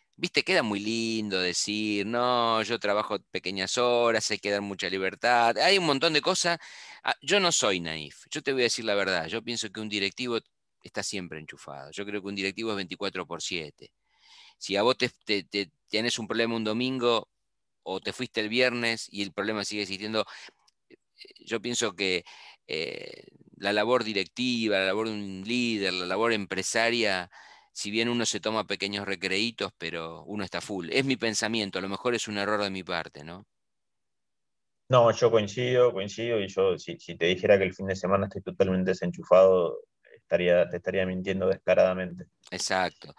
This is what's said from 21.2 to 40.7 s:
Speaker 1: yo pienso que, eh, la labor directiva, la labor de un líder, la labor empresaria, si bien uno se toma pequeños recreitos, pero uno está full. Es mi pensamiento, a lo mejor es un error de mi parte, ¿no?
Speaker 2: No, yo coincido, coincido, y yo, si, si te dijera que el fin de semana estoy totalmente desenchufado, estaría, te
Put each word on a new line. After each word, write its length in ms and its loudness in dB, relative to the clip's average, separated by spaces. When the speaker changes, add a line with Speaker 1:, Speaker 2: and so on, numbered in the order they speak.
Speaker 1:
yo 160 -4
pienso 340 -2
que, 300 -2
eh, 580 -8
la 160 -2
labor 300 2
directiva, 760 0
la 80 2
labor 200 0
de 80 -6
un 300 -8
líder, 480 0
la 120 -4
labor 280 0
empresaria, 960 0
si 180 -8
bien 180 0
uno 160 0
se 140 -2
toma 280 -2
pequeños 400 -4
recreitos, 720 -2
pero 480 -8
uno 180 -6
está 180 -6
full. 300 -6
Es 140 2
mi 120 0
pensamiento, 640 -2
a 20 -4
lo 80 -6
mejor 260 -2
es 120 -4
un 100 -6
error 260 -2
de 60 -2
mi 140 -8
parte, 400 -8
¿no? 240 -16
Speaker 2:
No, 220 8
yo 200 4
coincido, 640 4
coincido, 460 -2
y 80 -2
yo, 300 2
si, 220 -10
si 160 -12
te 120 0
dijera 300 6
que 60 2
el 100 0
fin 140 -8
de 80 -2
semana 320 2
estoy 160 -10
totalmente 480 2
desenchufado, 880 6
estaría, 540 4
te 80 -4